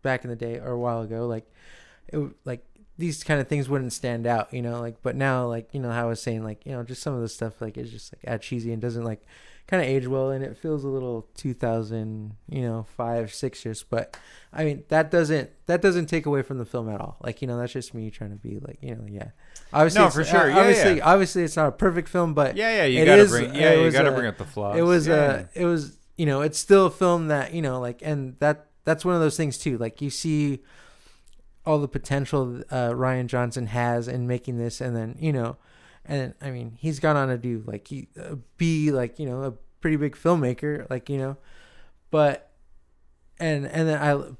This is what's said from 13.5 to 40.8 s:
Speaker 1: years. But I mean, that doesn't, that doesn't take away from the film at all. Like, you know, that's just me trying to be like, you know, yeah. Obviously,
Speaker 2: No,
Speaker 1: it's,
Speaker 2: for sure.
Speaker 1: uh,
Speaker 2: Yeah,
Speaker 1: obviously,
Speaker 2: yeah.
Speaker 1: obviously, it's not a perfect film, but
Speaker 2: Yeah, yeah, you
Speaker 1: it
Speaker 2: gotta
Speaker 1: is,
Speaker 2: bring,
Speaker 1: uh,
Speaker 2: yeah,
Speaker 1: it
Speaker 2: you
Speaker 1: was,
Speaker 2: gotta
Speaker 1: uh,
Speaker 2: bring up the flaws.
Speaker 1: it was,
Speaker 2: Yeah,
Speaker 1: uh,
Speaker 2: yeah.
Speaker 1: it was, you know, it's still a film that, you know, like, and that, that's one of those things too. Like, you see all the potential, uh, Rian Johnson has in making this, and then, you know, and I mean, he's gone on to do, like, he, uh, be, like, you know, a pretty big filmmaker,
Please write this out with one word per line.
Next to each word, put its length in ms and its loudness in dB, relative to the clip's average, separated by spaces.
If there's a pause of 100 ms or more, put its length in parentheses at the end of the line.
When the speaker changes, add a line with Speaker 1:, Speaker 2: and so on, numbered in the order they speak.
Speaker 1:
years. 180 -8
But 340 -6 (360)
I 120 -6
mean, 260 -4
that 200 2
doesn't, 400 2 (160)
that 160 2
doesn't 240 4
take 180 -2
away 180 0
from 160 -8
the 60 -6
film 240 -6
at 120 -6
all. 200 -10
Like, 220 -8
you 60 -6
know, 100 -4
that's 140 -6
just 200 -10
me 200 -10
trying 180 -12
to 60 -12
be 240 -10
like, 200 -14
you 140 -10
know, 140 -14
yeah. 220 -12 (420)
Obviously, 300 4
Speaker 2:
No, 40 10
Speaker 1:
it's, 80 4
Speaker 2:
for 100 2
sure. 180 4
Speaker 1:
uh, 120 6
Speaker 2:
Yeah, 60 8
Speaker 1:
obviously, 380 6
Speaker 2:
yeah. 140 -4
Speaker 1:
obviously, 300 4
it's 140 -2
not 100 4
a 60 0
perfect 360 0
film, 240 0
but 240 2
Speaker 2:
Yeah, 200 0
yeah, 80 2
you 180 4
Speaker 1:
it 40 8
Speaker 2:
gotta 160 12
Speaker 1:
is, 100 8
Speaker 2:
bring, 180 0
Speaker 1:
uh, 40 -10
Speaker 2:
yeah, 180 6
Speaker 1:
it 60 8
Speaker 2:
you 80 6
Speaker 1:
was, 80 4
Speaker 2:
gotta 180 6
Speaker 1:
uh, 20 0
Speaker 2:
bring 140 0
up 100 -6
the 60 -8
flaws. 340 -4
Speaker 1:
it 40 4
was, 260 4
Speaker 2:
Yeah, 60 6
Speaker 1:
uh, 300 2 (120)
Speaker 2:
yeah. 60 -2
Speaker 1:
it 20 0
was, 340 -2 (180)
you 100 0
know, 160 2
it's 180 -2
still 260 8
a 40 4
film 360 2
that, 260 0
you 80 -4
know, 200 -2
like, 220 -8
and 360 -6
that, 280 0 (180)
that's 200 0
one 120 2
of 40 2
those 160 2
things 220 -2
too. 200 -4
Like, 220 -6
you 100 -6
see 520 -2 (1000)
all 160 2
the 80 -4
potential, 840 -2
uh, 200 0
Rian 360 0
Johnson 400 -2
has 400 0
in 220 -4
making 300 -4
this, 220 -6
and 140 -4
then, 240 -6
you 140 0
know, 240 -2 (520)
and 320 -4
I 120 -10
mean, 260 -10
he's 220 -4
gone 160 4
on 140 2
to 60 0
do, 300 -6
like, 220 -12
he, 180 -12 (100)
uh, 200 -12 (220)
be, 340 2
like, 260 -2
you 80 -6
know, 160 -6
a 80 -6 (300)
pretty 160 0
big 180 -2
filmmaker, 760 0